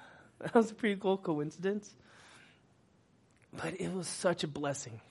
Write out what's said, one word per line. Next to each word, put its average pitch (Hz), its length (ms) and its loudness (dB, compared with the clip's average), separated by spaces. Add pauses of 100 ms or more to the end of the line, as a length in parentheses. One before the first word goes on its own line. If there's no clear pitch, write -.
(100)
<laughs> - 280 -20
that - 160 -4
was 226 160 8
a - 40 -12
pretty 202 260 0
cool 190 180 2
coincidence. 180 760 -2 (1600)
But 165 260 -4
it 175 120 -2
was 185 160 -2
such 175 360 2
a 160 40 0
blessing 143 640 -4